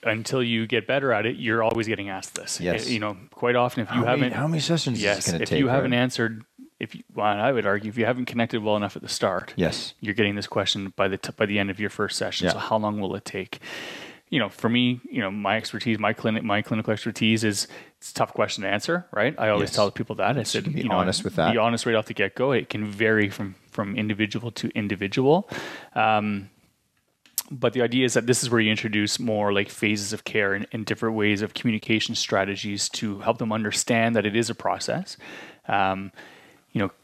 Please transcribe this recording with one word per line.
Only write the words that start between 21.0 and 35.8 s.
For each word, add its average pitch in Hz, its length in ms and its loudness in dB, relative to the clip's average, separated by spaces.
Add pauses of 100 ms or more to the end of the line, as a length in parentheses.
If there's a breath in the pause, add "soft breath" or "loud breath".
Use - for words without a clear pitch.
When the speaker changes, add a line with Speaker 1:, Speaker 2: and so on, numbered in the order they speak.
Speaker 2:
with - 140 -4
that. 117 160 4
Speaker 1:
be 117 40 2
honest 113 280 2
right 117 100 2
off 107 120 2
the - 60 -10
get-go. 117 380 0
It 117 180 0
can 107 160 -4
vary 107 440 4
from, 101 260 -8 (160)
from 101 240 -4
individual 107 560 -2
to - 240 -6
individual. 107 720 2 (440 loud breath)
Um, 107 560 2 (1000)
but 123 220 0
the 127 100 0
idea 120 220 2
is 123 120 2
that 117 120 2
this 123 160 4
is 131 60 -4
where 117 100 4
you 107 120 4
introduce 104 480 0
more, 104 340 0
like, 101 160 0
phases 104 420 -2
of 107 140 -8
care 101 280 0
and, 101 200 -4
and 113 120 -6
different 113 300 -2
ways 104 260 2
of 107 120 -4
communication 110 600 0
strategies 101 760 -2 (100)
to 101 200 -4
help 110 180 0
them 110 160 -2
understand 113 640 2
that 104 80 4
it 104 100 0
is 117 140 2
a 120 60 -4
process. - 600 -4 (540 loud breath)
Um, 95 420 0 (640 loud breath)